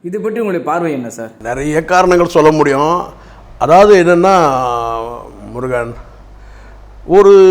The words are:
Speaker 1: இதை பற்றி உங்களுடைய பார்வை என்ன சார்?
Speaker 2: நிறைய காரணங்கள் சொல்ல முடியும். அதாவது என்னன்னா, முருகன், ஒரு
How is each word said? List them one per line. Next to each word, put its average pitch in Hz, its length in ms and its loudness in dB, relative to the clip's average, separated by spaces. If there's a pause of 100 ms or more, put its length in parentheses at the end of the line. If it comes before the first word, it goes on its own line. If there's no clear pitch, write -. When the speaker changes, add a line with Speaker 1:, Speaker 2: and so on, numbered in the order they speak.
Speaker 1:
இதை 185 180 -10
பற்றி 220 200 -6
உங்களுடைய 180 260 -6
பார்வை 165 260 -4
என்ன 127 180 -8
சார்? 113 200 -14 (120)
Speaker 2:
நிறைய 143 420 -4
காரணங்கள் 180 420 0
சொல்ல 156 240 2
முடியும். 151 540 0 (540)
அதாவது 190 460 4
என்னன்னா, 175 460 2 (1000)
முருகன், 120 420 -8 (1120)
ஒரு 196 260 4 (180)